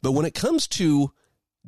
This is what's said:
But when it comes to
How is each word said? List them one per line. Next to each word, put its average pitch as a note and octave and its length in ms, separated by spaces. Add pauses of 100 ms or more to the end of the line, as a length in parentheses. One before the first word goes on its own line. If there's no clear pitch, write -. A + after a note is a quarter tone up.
But C3 120
when D3+ 120
it E3 80
comes D4+ 360
to C#3+ 420 (560)